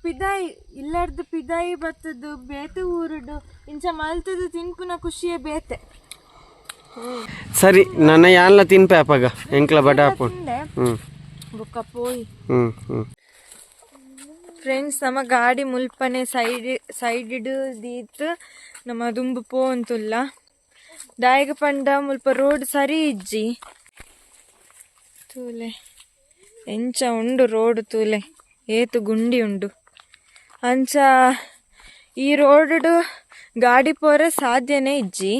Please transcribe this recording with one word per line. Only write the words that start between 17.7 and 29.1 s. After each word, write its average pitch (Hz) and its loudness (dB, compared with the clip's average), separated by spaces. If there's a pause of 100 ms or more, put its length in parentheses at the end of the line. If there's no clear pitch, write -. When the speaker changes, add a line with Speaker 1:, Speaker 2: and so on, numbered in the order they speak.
Speaker 1:
ದೀತ್ 247 -14 (640)
ನಮ್ಮ 233 -8 (140)
ದುಂಬು 254 -6
ಪೋಂತುಲ್ಲ. 240 -4 (1080)
ದಾಯಗ 269 4
ಪಂಡ 285 -2 (120)
ಮುಲ್ಪ 269 -4
ರೋಡ್ 277 0
ಸರಿ 294 -2
ಇಜ್ಜಿ. 220 -6 (1800)
ತೂಲೆ. 233 -14 (760)
ಎಂಚ 240 -4
ಉಂಡು 240 0
ರೋಡ್ 226 0
ತೂಲೆ, 214 -2 (500)
ಏತು 233 -2
ಗುಂಡಿ 226 0